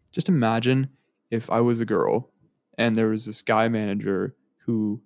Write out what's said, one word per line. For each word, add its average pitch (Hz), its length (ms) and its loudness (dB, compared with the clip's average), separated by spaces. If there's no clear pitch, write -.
just - 160 -6
imagine 131 600 2
if 113 200 -4
I 113 100 2
was 120 180 2
a 117 60 -2
girl 107 460 0
and 113 180 2
there 113 140 2
was 110 180 -2
this 107 160 -8
guy 110 260 2
manager 101 680 -2
who 107 400 -2